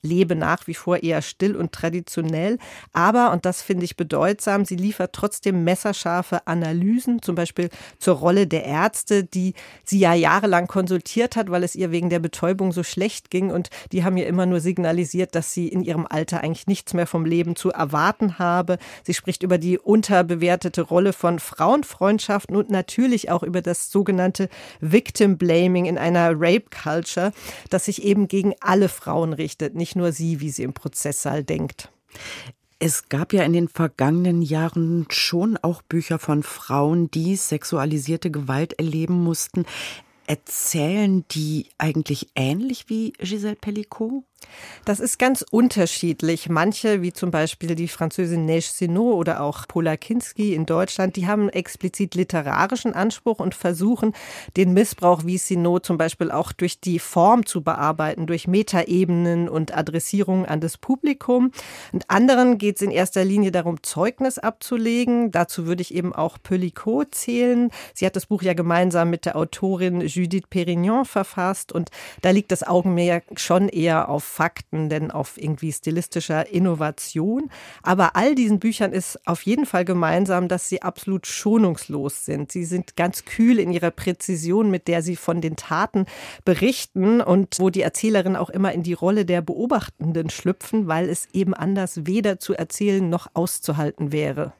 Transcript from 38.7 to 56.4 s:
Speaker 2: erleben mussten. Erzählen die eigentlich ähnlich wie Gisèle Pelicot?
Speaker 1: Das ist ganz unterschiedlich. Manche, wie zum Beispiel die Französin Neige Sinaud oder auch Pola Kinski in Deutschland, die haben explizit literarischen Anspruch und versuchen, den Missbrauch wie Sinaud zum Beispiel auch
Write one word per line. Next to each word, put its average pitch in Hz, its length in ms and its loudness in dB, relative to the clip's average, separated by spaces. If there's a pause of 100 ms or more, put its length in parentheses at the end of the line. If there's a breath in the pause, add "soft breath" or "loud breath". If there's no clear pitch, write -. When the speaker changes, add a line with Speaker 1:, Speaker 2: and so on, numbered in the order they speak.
Speaker 2:
erleben 165 500 0
mussten. 165 400 -2 (640 loud breath)
Erzählen 175 1040 0
die 156 340 -4 (100)
eigentlich 156 600 -2
ähnlich 185 500 -2
wie 220 340 -4
Gisèle 208 360 -6
Pelicot? 220 640 -8 (640 loud breath)
Speaker 1:
Das 208 160 -2
ist - 180 -4
ganz 254 240 2
unterschiedlich. 170 1080 0
Manche, 190 540 0
wie 175 100 -2
zum 180 180 -4
Beispiel 165 440 -2
die 165 140 -4
Französin 165 580 -2
Neige 165 160 2
Sinaud 190 520 0
oder 165 280 0
auch - 260 -6
Pola 160 280 0
Kinski 208 580 -2
in 156 120 -2
Deutschland, 185 500 0
die 180 100 -2
haben 208 240 2
explizit - 640 -4
literarischen 180 800 0
Anspruch 214 440 -2
und 180 160 -4
versuchen, 196 600 0 (420 loud breath)
den 180 160 4
Missbrauch 175 520 4
wie 180 140 -2
Sinaud 175 480 2
zum 170 120 0
Beispiel 160 320 -2
auch 160 220 -2